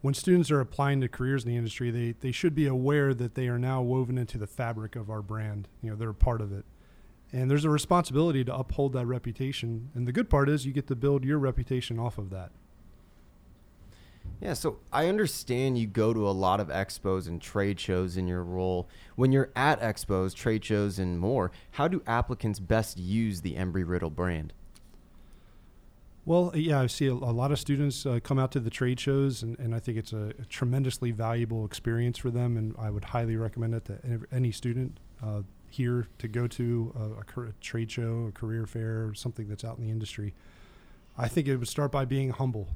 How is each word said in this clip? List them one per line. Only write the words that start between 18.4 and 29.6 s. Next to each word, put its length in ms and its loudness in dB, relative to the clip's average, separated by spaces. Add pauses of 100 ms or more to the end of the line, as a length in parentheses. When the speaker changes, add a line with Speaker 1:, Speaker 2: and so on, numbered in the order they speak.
Speaker 2:
role. 460 -2 (280)
When 160 6
you're 220 4
at 260 2
expos, 540 0
trade 300 0
shows, 340 0
and 200 0
more, 320 0 (220)
how 160 0
do 180 0
applicants 520 0
best 400 2
use 440 0
the 120 -4
Embry-Riddle 560 0
brand? 420 -2 (1700)
Speaker 1:
Well, 280 4
yeah, 260 4
I 60 4
see 200 0
a, 60 4
a 200 0
lot 180 2
of 80 2
students, 480 0
uh, 160 2
come 160 2
out 140 2
to 80 2
the 100 -2
trade 300 0
shows, 420 2
and, 160 -6
and 160 -2